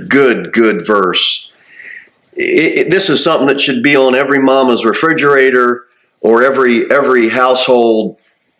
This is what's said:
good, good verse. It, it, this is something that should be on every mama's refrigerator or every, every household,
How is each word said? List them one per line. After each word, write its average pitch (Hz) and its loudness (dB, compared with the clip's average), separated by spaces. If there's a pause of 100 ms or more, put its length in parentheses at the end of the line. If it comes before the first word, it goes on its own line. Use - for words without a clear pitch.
good, 131 0
good 107 0
verse. 95 -2 (840)
It, - -2
it, - -2
this 180 0
is - 0
something 147 0
that 139 0
should 123 -2
be 143 2
on 131 2
every 139 0
mama's 131 0
refrigerator 131 0 (360)
or 117 2
every, 131 0
every 127 0
household, 120 0 (420)